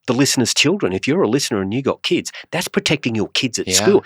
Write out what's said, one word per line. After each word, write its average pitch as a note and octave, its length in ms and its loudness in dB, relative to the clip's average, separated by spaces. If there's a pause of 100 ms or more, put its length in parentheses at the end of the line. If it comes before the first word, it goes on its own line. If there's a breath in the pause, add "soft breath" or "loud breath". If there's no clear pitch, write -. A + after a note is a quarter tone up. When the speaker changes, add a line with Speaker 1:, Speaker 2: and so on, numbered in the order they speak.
Speaker 1:
the B2 60 2
listener's B2+ 400 2
children. C#3+ 400 2
If F#2 160 -2
you're E3+ 140 2
a A#2 60 2
listener A2 340 0
and F#2+ 100 -2
you B2+ 80 -2
got B2+ 220 -2
kids, - 280 -2 (200 loud breath)
that's F3 180 -4
protecting D3 460 -2
your G#2 140 0
kids - 300 -2
at F2+ 80 -6
Speaker 2:
Yeah, F#2 80 0
Speaker 1:
school. G#2+ 320 2